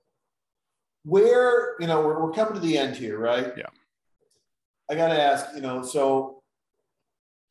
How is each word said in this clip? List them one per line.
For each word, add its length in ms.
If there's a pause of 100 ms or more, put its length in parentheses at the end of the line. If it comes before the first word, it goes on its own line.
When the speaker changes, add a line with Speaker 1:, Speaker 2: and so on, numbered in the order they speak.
(1040)
Speaker 1:
Where, 760
you 80
know, 140
we're, 220
we're 100
coming 220
to 60
the 180
end 180
here, 220
right? 380
Speaker 2:
Yeah. 100 (1200)
Speaker 1:
I 60
gotta 240
ask, 340
you 60
know, 220
so 600 (1080)